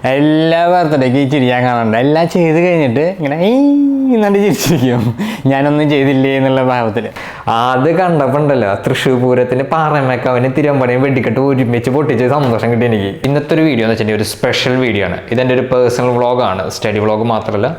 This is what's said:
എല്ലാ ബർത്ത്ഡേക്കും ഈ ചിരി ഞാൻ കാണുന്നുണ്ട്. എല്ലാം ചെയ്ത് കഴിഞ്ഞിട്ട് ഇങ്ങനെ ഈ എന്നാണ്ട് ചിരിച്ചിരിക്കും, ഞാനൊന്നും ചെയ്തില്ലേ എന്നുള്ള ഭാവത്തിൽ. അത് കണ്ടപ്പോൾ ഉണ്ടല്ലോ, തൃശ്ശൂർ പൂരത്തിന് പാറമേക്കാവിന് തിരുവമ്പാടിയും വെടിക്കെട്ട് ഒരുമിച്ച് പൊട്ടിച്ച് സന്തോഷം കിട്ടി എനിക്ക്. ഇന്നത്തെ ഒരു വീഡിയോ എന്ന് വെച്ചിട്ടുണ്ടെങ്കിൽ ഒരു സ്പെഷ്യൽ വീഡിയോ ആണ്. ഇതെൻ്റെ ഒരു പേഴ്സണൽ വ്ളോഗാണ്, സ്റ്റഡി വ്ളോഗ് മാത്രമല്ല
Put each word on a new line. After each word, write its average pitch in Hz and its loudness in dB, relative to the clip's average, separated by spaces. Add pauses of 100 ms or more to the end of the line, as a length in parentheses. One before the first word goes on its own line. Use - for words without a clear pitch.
(120)
എല്ലാ 156 2 (100)
ബർത്ത്ഡേക്കും 147 2
ഈ 139 0
ചിരി 135 2
ഞാൻ 123 0
കാണുന്നുണ്ട്. 117 0
എല്ലാം 156 2 (120)
ചെയ്ത് 165 2
കഴിഞ്ഞിട്ട് 151 0 (140)
ഇങ്ങനെ 147 -4 (120)
ഈ 233 2 (640)
എന്നാണ്ട് 202 2
ചിരിച്ചിരിക്കും, 127 0 (500)
ഞാനൊന്നും 147 2
ചെയ്തില്ലേ 135 2
എന്നുള്ള 131 2
ഭാവത്തിൽ. 117 -2 (520)
അത് 127 2 (120)
കണ്ടപ്പോൾ 147 0
ഉണ്ടല്ലോ, 127 0 (140)
തൃശ്ശൂർ 131 0
പൂരത്തിന് 127 0 (100)
പാറമേക്കാവിന് 131 0
തിരുവമ്പാടിയും 131 0
വെടിക്കെട്ട് 123 0
ഒരുമിച്ച് 123 0
പൊട്ടിച്ച് 127 0
സന്തോഷം 120 0
കിട്ടി 117 0
എനിക്ക്. 98 -2 (180)
ഇന്നത്തെ 147 -2
ഒരു 160 2
വീഡിയോ 113 0
എന്ന് 110 0
വെച്ചിട്ടുണ്ടെങ്കിൽ 107 -2
ഒരു - -6
സ്പെഷ്യൽ 127 -2 (100)
വീഡിയോ 101 0
ആണ്. 87 -6 (160)
ഇതെൻ്റെ 127 0
ഒരു 104 -2
പേഴ്സണൽ 123 2
വ്ളോഗാണ്, 120 0 (120)
സ്റ്റഡി 107 -2
വ്ളോഗ് 107 0
മാത്രമല്ല 104 -2